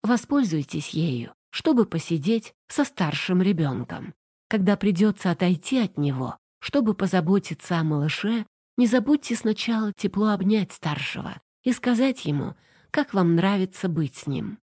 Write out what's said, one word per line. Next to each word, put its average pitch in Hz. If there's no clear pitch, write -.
воспользуйтесь 208
ею, 139
чтобы 247
посидеть 165
со -
старшим 180
ребёнком. 143
Когда 202
придётся 196
отойти 185
от 202
него, 131
чтобы 220
позаботиться 185
о 165
малыше, 156
не 247
забудьте 247
сначала 220
тепло 208
обнять 202
старшего -
и 247
сказать 247
ему, 143
как -
вам 170
нравится 190
быть 151
с -
ним. 123